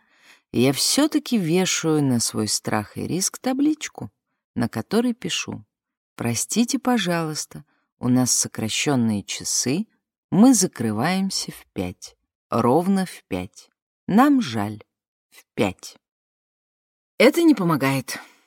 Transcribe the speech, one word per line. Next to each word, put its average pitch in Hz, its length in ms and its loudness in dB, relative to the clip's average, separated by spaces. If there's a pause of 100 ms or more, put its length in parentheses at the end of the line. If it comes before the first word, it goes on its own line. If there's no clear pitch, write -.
(520)
я 127 200 4
все-таки 294 680 0
вешаю 160 640 0
на 127 180 2
свой 110 280 -2
страх - 480 -4
и 101 100 -6
риск 175 320 -4
табличку, 269 720 -4 (440)
на 117 140 -2
которой 226 460 -2
пишу: 110 500 -8 (500)
«Простите, 208 640 -2
пожалуйста, 170 840 -4 (340)
у 120 100 -4
нас 127 240 2
сокращенные 113 920 -2
часы, - 640 -4 (440)
мы 226 240 8
закрываемся 180 960 -2
в - 200 -20
пять, - 440 -10 (340)
ровно 175 560 2
в - 220 -16
пять. - 420 -10 (360)
Нам 269 340 4
жаль, 107 420 -6 (480)
в - 140 -20 (100)
пять». - 440 -4 (1200)
Это 294 240 6
не 320 120 8
помогает. 135 640 0 (280)